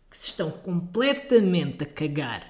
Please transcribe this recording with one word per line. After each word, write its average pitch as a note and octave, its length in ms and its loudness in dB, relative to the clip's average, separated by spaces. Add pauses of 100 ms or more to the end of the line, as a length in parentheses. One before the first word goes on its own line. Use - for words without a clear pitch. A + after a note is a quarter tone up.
(100)
que - 60 -14
se - 140 -4
estão D#3+ 200 -4
completamente F#3 1300 2
a - 20 -4
cagar C#3+ 640 -4